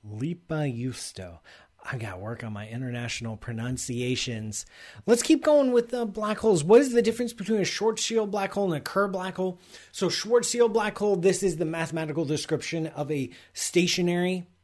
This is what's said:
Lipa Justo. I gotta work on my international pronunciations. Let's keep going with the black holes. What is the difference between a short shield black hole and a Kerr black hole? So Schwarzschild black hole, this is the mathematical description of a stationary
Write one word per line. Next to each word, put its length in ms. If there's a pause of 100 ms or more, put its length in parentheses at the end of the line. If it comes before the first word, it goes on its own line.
Lipa 600
Justo. 680 (500)
I 80
gotta 200
work 260
on 100
my 140
international 720
pronunciations. 1300 (400)
Let's 180
keep 200
going 280
with 180
the 160
black 340
holes. 240
What 180
is 100
the 100
difference 320
between 280
a 40
short 320
shield 320
black 240
hole 200
and 80
a 20
Kerr 240
black 280
hole? 240 (320)
So 180
Schwarzschild 640
black 240
hole, 180
this 280
is 140
the 80
mathematical 600
description 600
of 240
a 180 (240)
stationary 960 (160)